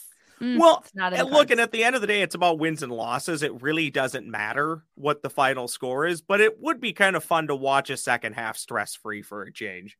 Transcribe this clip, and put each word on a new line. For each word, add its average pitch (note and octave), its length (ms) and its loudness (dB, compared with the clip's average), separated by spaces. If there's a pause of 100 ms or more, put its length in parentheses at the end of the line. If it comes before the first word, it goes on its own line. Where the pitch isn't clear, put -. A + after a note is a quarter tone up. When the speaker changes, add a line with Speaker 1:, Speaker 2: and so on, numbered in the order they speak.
(420)
Speaker 1:
mm, B3 180 0
Speaker 2:
well, E4 240 8
Speaker 1:
it's - 100 -20
not F#3 200 -2
in F#3 80 0
Speaker 2:
and C4+ 80 0
Speaker 1:
the - 20 -2
Speaker 2:
look, C#4+ 200 6
and A#3 80 4
Speaker 1:
cards. A#3 80 4
Speaker 2:
at A3+ 40 -10
the A3+ 140 2
end A#3+ 100 2
of A#3+ 60 -2
the G3+ 60 -2
day, G#3 140 2
it's F#3 140 -2
about E3+ 240 2
wins D#3 240 -2
and B2 80 -8
losses. B2 520 -4
It A#2+ 180 -6
really D#3 300 -2
doesn't C3 360 -2
matter B2+ 560 -4 (120)
what D3 260 -2
the C3+ 80 -8
final C3 400 0
score C3+ 380 -2
is, E3+ 140 -4
but G3+ 200 2
it A3 180 4
would D4+ 220 -4
be A3+ 100 -4
kind F#3+ 240 2
of D3+ 80 -2
fun D#3+ 240 2
to D3 80 0
watch C3+ 360 2
a C3 40 -4
second A#2+ 380 -2
half A2 240 -6
stress-free G#2 640 -6
for G2+ 220 -12
a E2+ 100 -16
change. F#2+ 460 -12